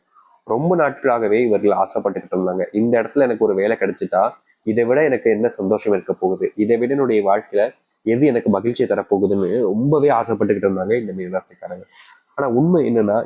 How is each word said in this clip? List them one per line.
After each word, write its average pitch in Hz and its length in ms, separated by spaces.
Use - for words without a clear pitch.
ரொம்ப 139 280
நாட்களாகவே 123 640
இவர்கள் 104 360
ஆசைப்பட்டுக்கிட்டு 95 600
இருந்தாங்க, 92 340
"இந்த 113 300
இடத்துல 131 260
எனக்கு 110 180
ஒரு 101 100
வேலை 104 220
கிடைச்சிட்டா 95 440
இதை 110 200
விட 127 180
எனக்கு 127 280
என்ன 107 180
சந்தோஷம் 104 440
இருக்க 92 200
போகுது, 92 320
இதை 110 220
விட 123 160
என்னுடைய 123 300
வாழ்க்கையில 101 400
எது 120 200
எனக்கு 120 240
மகிழ்ச்சியை 117 400
தரப்போகுதுன்னு" 98 600
ரொம்பவே 135 480
ஆசைப்பட்டுக்கிட்டு 104 600
இருந்தாங்க 95 300
இந்த 101 140
மீனராசிக்காரங்க. 92 720
ஆனா 139 140
உண்மை 156 360
என்னன்னா, 110 400